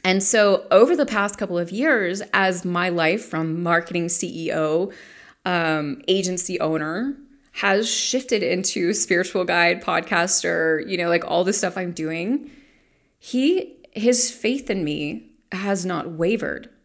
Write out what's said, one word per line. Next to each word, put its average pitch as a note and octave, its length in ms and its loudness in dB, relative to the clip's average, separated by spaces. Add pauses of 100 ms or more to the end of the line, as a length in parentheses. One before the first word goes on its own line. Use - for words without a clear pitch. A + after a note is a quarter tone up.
And F#3+ 180 2
so G#3 480 4
over A#3+ 260 8
the C#4+ 100 2
past G3+ 320 -2
couple F3 180 -4
of F3 160 -2
years, G#3 480 0 (140)
as F#3+ 280 2
my F3 280 -2
life E3+ 340 0
from D#3+ 380 -4
marketing E3+ 480 0
C E3 380 -4
E E3 40 -2
O, D#3+ 400 0 (540)
um, D#3 640 0
agency F#3 520 0
owner, D#3+ 560 -2 (360)
has G#3 360 0
shifted B3 540 -2
into F3 500 0
spiritual F#3 520 0
guide, F3 380 2
podcaster, E3+ 1040 0
you F#3+ 120 -2
know, E3+ 100 0
like, E3+ 180 2
all F3 160 2
the F#3+ 120 2
stuff F#3+ 240 -2
I'm F3+ 140 -4
doing, E3+ 580 -4 (680)
he, D4+ 560 0 (180)
his A#3 380 2
faith C4 380 -4
in F#3+ 160 -2
me D3 460 -6 (200)
has F#3+ 360 -4
not F3 240 -4
wavered. E3 580 -2 (160)